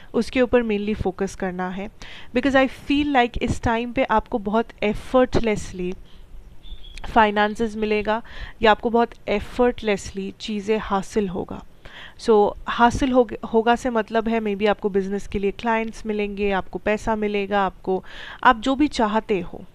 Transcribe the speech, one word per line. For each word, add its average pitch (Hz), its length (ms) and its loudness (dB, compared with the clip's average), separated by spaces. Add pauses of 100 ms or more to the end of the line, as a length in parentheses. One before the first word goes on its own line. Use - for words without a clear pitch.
(140)
उसके 247 280 2
ऊपर 247 220 4
mainly 208 320 -2
focus 196 400 -2
करना 180 340 -4
है। 190 200 -8 (460)
Because 254 200 4
I 269 120 6 (200)
feel 285 280 2
like 240 260 2
इस - 220 -2
time 240 300 0
पे 262 100 2
आपको 220 360 0
बहुत 214 340 0 (100)
effortlessly 208 1080 2 (1200)
finances 208 600 2
मिलेगा 214 460 0 (400)
या 220 100 8
आपको 220 180 2
बहुत 233 240 2 (140)
effortlessly 208 1120 -2
चीज़ें 214 420 -2
हासिल 196 480 -2
होगा। - 320 -8 (580)
So, 208 360 4 (120)
हासिल 240 440 2
होग-, 240 260 4 (160)
होगा 226 220 4
से - 140 -2
मतलब 220 380 0
है 226 140 0
maybe 208 260 0
आपको 202 220 2
business 196 380 -2
के 208 120 -4
लिए 196 120 0
clients 226 540 -4
मिलेंगे, 208 460 -2
आपको 185 280 -2
पैसा 214 360 0
मिलेगा, 202 500 0
आपको, 185 380 -2 (400)
आप 247 160 6
जो 262 160 0
भी 285 120 2
चाहते 214 520 0
हो - 240 -10 (120)